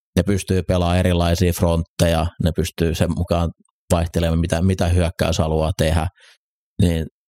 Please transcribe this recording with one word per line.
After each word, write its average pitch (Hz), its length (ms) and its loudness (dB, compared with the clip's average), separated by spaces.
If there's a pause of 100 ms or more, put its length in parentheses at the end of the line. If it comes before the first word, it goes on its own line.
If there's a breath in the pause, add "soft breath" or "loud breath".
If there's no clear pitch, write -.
(160)
Ne 90 60 2
pystyy 92 400 0
pelaamaan 90 360 0
erilaisia 87 540 2
frontteja, 85 760 0 (160)
ne 82 140 2
pystyy 82 380 -2
sen 85 220 -2
mukaan 85 340 -2 (420)
vaihtelemaan, 85 460 0
mitä, 82 240 -2
mitä 95 260 0
hyökkäys 85 500 0
haluaa 80 400 0
tehdä. 80 280 0 (760 soft breath)
Niin 82 240 0 (220)